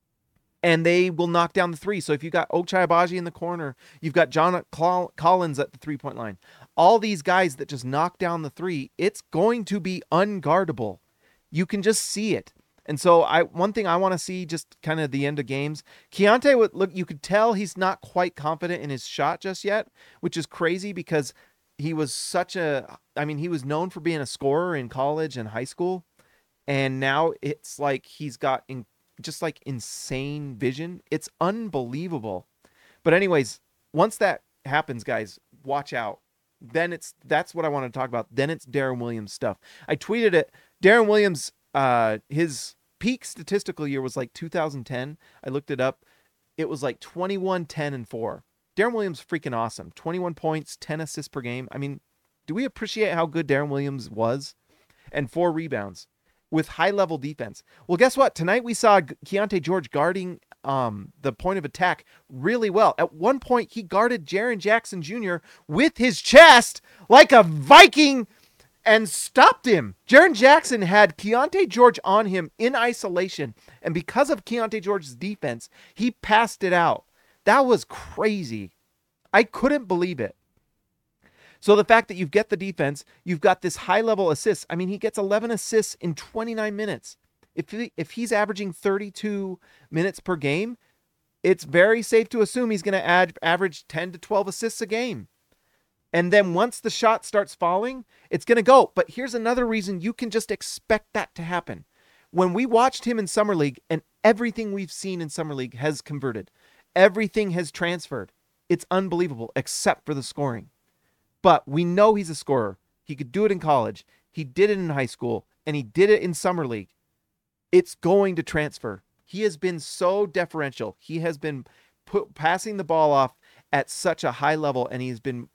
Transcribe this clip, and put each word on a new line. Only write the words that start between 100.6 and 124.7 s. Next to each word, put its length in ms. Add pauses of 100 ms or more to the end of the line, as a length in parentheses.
that 220
to 80
happen. 420 (460)
When 220
we 120
watched 400
him 140
in 80
Summer 280
League, 240 (100)
and 120 (220)
everything 480
we've 200
seen 300
in 80
Summer 240
League 220
has 260
converted. 480 (460)
Everything 560
has 200
transferred. 600 (360)
It's 220
unbelievable, 680
except 500
for 80
the 100
scoring. 460 (720)
But 260
we 160
know 300
he's 160
a 60
scorer. 420 (260)
He 120
could 160
do 140
it 60
in 80
college. 460 (260)
He 120
did 260
it 80
in 120
high 180
school, 400 (180)
and 100
he 80
did 260
it 120
in 120
Summer 340
League. 260 (800)
It's 240
going 400
to 80
transfer. 580 (240)
He 160
has 160
been 220
so 460
deferential. 760
He 200
has 180
been 280 (400)
pu-, 300
passing 420
the 60
ball 280
off 260 (360)
at 160
such 340
a 100
high 220
level, 320